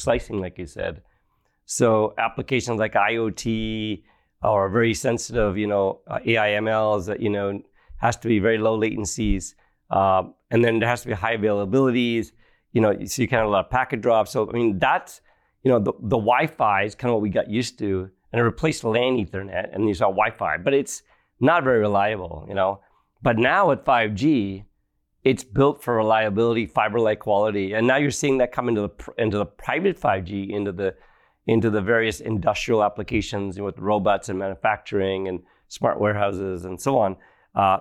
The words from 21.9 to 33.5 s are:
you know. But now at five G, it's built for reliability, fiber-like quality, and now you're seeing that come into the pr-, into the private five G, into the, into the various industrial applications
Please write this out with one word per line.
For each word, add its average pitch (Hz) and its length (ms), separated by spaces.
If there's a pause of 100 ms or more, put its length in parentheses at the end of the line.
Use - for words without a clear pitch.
you 101 60
know. 98 260 (400)
But 120 180
now 160 320
at 131 140
five 113 300
G, 101 500 (600)
it's 131 200
built 135 380
for 120 140
reliability, 110 680
fiber-like 107 540
quality, 101 540
and 113 120
now 131 100
you're 143 140
seeing 135 280
that 123 120
come 120 180
into 113 120
the 101 80
pr-, - 300
into 107 200
the 101 80
private 165 520
five 95 260
G, 98 280
into 101 200
the, 95 220 (520)
into 113 240
the 104 100
various 113 400
industrial 107 600
applications 101 800